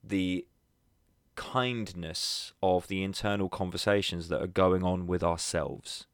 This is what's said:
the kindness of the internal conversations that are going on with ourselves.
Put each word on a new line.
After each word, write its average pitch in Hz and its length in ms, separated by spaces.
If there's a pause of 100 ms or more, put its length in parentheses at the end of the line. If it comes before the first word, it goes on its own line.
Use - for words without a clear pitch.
the 92 440 (880)
kindness 101 1160 (100)
of 92 240
the 95 160
internal 98 440
conversations 92 840
that 85 120
are 92 60
going 92 340
on 92 240
with 87 180
ourselves. - 920